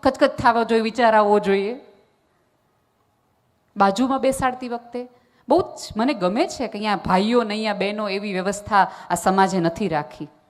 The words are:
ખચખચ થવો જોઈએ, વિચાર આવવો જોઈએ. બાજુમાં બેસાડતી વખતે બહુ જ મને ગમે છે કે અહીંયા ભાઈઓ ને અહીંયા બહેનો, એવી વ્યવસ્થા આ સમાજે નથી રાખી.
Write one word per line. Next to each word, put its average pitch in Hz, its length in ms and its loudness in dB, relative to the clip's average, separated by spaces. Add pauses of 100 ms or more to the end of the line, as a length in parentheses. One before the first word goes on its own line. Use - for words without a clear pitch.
ખચખચ - 280 2
થવો 233 320 2
જોઈએ, 226 180 2
વિચાર 220 340 2
આવવો 208 240 4
જોઈએ. 202 400 -2 (2000)
બાજુમાં 226 440 2
બેસાડતી 262 480 -2
વખતે 240 380 -10 (420)
બહુ 330 120 4
જ - 360 -10
મને 254 160 0
ગમે 208 340 -2
છે 254 200 -8
કે - 100 -10
અહીંયા 208 180 0
ભાઈઓ 214 480 2
ને 208 100 -4
અહીંયા 214 200 -2
બહેનો, 208 360 -4
એવી 202 240 -6
વ્યવસ્થા 190 580 0 (180)
આ 175 60 0
સમાજે 190 440 2
નથી 165 280 0
રાખી. 147 400 -6 (220)